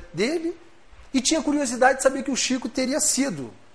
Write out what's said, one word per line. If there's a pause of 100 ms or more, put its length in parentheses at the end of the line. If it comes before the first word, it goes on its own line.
(120)
dele (560)
e
tinha
curiosidade
de
saber
que
o
Chico
teria
sido (240)